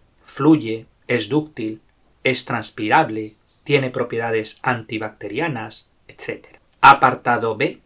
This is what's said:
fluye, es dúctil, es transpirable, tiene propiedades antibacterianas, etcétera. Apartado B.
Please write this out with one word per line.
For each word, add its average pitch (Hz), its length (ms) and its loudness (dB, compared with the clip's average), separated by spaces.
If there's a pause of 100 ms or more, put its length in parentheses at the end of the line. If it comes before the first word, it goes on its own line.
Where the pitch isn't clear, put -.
(260)
fluye, 117 640 2 (220)
es 110 200 -2
dúctil, 113 520 -4 (420)
es 131 220 -2
transpirable, 110 920 -2 (300)
tiene 135 260 0
propiedades 117 720 -4
antibacterianas, 110 1300 -6 (160)
etcétera. - 540 -14 (200)
Apartado 123 760 4
B. 143 300 -4